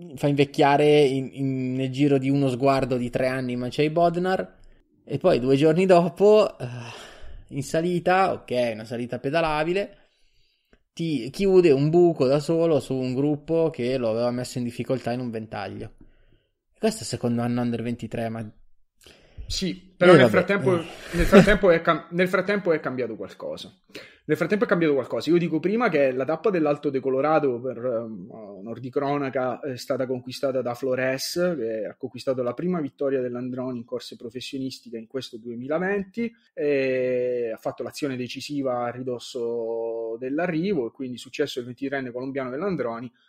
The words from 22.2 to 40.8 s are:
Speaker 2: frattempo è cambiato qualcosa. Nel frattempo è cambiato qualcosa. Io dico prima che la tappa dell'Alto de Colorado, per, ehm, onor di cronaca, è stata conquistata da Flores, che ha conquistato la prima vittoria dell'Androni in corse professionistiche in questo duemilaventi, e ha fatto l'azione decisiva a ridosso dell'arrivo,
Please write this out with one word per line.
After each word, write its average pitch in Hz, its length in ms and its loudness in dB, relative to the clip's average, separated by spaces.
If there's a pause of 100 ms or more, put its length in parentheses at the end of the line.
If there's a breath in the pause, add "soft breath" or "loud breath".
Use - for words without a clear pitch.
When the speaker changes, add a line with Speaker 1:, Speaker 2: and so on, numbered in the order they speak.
Speaker 2:
frattempo 190 440 0
è 156 80 0
cambiato 127 360 -6
qualcosa. 87 560 -12 (560 loud breath)
Nel 151 80 0
frattempo 196 280 0
è - 40 2
cambiato 165 240 2
qualcosa. 127 380 -2
Io 170 80 6
dico 165 200 0
prima 214 300 0
che 139 240 2
la 131 140 -4
tappa 156 240 0
dell'Alto 147 400 0
de 135 100 -2
Colorado, 135 600 2
per, 127 160 -8
ehm, 113 520 -6
onor 107 480 -14
di 127 120 -12
cronaca, 135 720 -2
è 139 180 -8
stata 131 280 -4
conquistata 127 540 -4
da 120 140 -4
Flores, 131 840 -2
che 110 300 -4
ha 90 80 -12
conquistato 127 480 -4
la 120 100 -2
prima 175 260 -4
vittoria 135 440 -2
dell'Androni 123 560 -6
in 117 80 -14
corse 120 300 -10
professionistiche 123 840 -10
in 113 80 -14
questo 127 320 -10
duemilaventi, 180 920 -4 (220 soft breath)
e 127 1040 0
ha - 20 -10
fatto - 260 -8
l'azione 127 360 -6
decisiva 127 640 -6
a 120 60 -4
ridosso 117 1300 -6
dell'arrivo, 156 680 -2